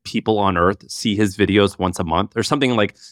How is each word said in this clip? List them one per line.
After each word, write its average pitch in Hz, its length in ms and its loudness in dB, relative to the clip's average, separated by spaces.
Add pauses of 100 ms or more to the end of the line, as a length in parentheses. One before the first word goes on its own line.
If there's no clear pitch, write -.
people 110 340 -2
on 95 200 0
Earth 92 340 0
see 107 240 -4
his 101 200 0
videos 101 440 2
once 90 180 -2
a 95 60 -4
month 87 340 -2
or 110 60 -2
something, 135 320 0
like, 104 200 0 (160)